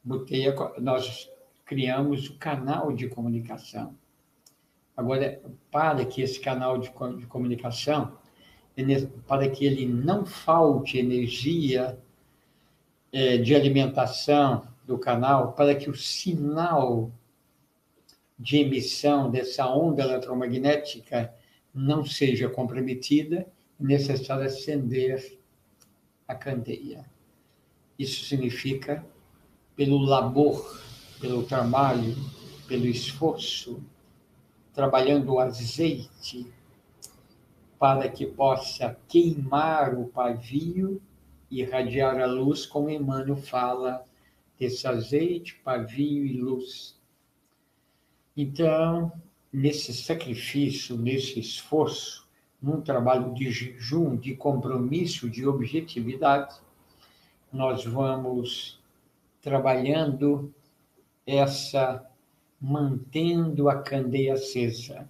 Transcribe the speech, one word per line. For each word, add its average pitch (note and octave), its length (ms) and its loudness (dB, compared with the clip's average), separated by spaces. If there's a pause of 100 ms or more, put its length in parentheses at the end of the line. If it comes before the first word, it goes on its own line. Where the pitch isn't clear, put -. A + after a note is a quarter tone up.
Botei C3 440 -2
a C3+ 40 4
co-, - 280 -6
nós B2 480 -2 (360)
criamos C#3 640 0
o - 100 -18
canal D3 540 -4
de A#2 160 -4
comunicação. A#2 840 -8 (1000)
Agora, C3 460 -2 (280)
para D3 340 2
que - 180 -4
esse C3+ 160 -4
canal B2+ 400 -2
de B2+ 120 -8
co-, B2 260 -10
de A#2+ 100 -14
comunicação, B2 880 -2 (600)
ele, C3+ 320 2 (180)
para C#3 220 2
que C3+ 160 -2
ele C3 200 2
não D3 400 2
falte D3+ 720 4
energia, B2+ 1000 0 (1120)
é, C3+ 240 4
de A#2+ 200 6
alimentação C3+ 1120 4 (180)
do B2+ 120 -2
canal, B2 540 2
para C#3+ 240 6
que C#3+ 120 -4
o C#3 60 -6
sinal D3 1160 0 (1200)
de A#2+ 200 0
emissão C3+ 720 2
dessa B2+ 380 0
onda C#3+ 340 4
eletromagnética B2+ 1300 -2 (400)
não C#3 320 0
seja B2+ 440 0
comprometida, C3+ 960 0 (320)
é C#3+ 60 -4
necessário C3+ 600 0
acender C3 920 -2 (880)
a B2 80 -8
candeia. C3+ 680 -8 (960)
Isso - 260 -6
significa C3+ 800 -4 (720)
pelo C#3 220 4
labor, C3+ 800 2 (400)
pelo B2 220 -2
trabalho, B2 760 2 (500)
pelo B2 200 0
esforço, C#3+ 960 -4 (880)
trabalhando C3+ 640 4
o B2+ 40 6
azeite, B2 1080 -2 (1300)
para C3+ 300 4
que - 180 -6
possa - 720 -2 (100)
queimar D3 880 2
o A#2 80 -4
pavio D#3+ 920 -4 (500)
e C3 100 -6
irradiar B2+ 580 0
a B2+ 80 2
luz, C3 380 0
como D3 260 -2
Emmanuel C#3 460 -2
fala, B2+ 680 -2 (540)
desse B2+ 280 -4
azeite, C#3+ 800 -2
pavio C3+ 600 -2
e B2 160 -4
luz. - 580 -8 (1400)
Então, D#3+ 760 2 (420)
nesse C#3 400 0
sacrifício, C3+ 1040 -4
nesse B2 440 -2
esforço, - 880 -2 (340)
num D3 180 -2
trabalho B2 520 2
de B2+ 180 -4
jejum, B2 680 -2
de B2+ 200 -6
compromisso, C3 960 -2
de C3 160 -4
objetividade, C#3 1080 0 (960)
nós C3 340 -2
vamos B2+ 920 -4 (640)
trabalhando C#3+ 1120 0 (720)
essa, C3+ 800 0 (540)
mantendo D3 1080 0
a C3+ 140 2
candeia C3+ 520 0
acesa. B2 760 -4